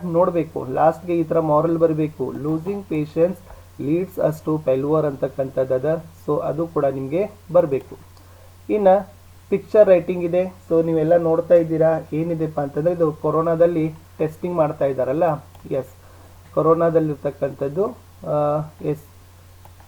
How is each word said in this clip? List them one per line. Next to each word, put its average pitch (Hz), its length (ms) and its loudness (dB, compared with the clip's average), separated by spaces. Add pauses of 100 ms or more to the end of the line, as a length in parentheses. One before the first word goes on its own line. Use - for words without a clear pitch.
(120)
ನೋಡ್ಬೇಕು, 165 540 0
ಲಾಸ್ಟ್‌ಗೆ 160 540 0
ಈ 160 40 0
ತರ 165 160 -2
ಮಾರಲ್ 160 380 0
ಬರಬೇಕು, 156 460 0
"Losing 160 580 -6 (100)
patience 160 460 -2 (440)
leads 170 380 -4
us 156 300 -2
to 156 160 -2
failure" 143 400 0
ಅಂತಕ್ಕಂಥದ್ದು 131 680 -4
ಅದ. 151 300 -2 (240)
So 147 120 -2
ಅದು 160 280 -4
ಕೂಡ 156 180 -2
ನಿಮ್ಗೆ 139 460 -4 (220)
ಬರ್ಬೇಕು. 160 440 0 (720)
ಇನ್ನ 208 180 2 (600)
ಪಿಕ್ಚರ್ 202 380 4
ರೈಟಿಂಗ್ 180 360 4
ಇದೆ. 175 200 0
So 170 420 0
ನೀವೆಲ್ಲ 165 320 2
ನೋಡ್ತಾ 165 380 2
ಇದ್ದೀರಾ, 160 440 2 (140)
ಏನಿದೆಪ್ಪ 160 460 -4
ಅಂತಂದ್ರೆ 151 340 -2
ಇದು 165 180 2
ಕೊರೋನಾದಲ್ಲಿ 160 840 0 (240)
ಟೆಸ್ಟಿಂಗ್ 160 380 -6
ಮಾಡ್ತಾ 151 300 0
ಇದ್ದಾರಲ್ಲ, 139 580 -2 (280)
ಎಸ್, 135 160 -4 (640)
ಕೊರೋನಾದಲ್ಲಿರ್ತಕ್ಕಂಥದ್ದು, 156 1300 0 (400)
ಆ, 147 320 -2 (260)
ಎಸ್, 151 160 -4 (880)